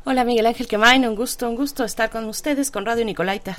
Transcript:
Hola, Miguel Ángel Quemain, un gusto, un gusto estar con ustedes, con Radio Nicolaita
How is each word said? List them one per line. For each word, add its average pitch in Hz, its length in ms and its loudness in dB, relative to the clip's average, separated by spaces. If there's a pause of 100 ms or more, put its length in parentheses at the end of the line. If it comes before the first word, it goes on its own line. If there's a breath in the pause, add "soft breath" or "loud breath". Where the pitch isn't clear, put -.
Hola, 262 200 2
Miguel 233 220 2
Ángel 233 200 0
Quemain, 240 400 6
un 220 80 -2
gusto, 240 340 -4
un 233 60 -2
gusto 269 300 -2
estar 220 260 -2
con 226 140 -8
ustedes, 269 480 -2
con 202 120 -4
Radio 233 200 0
Nicolaita 190 540 -4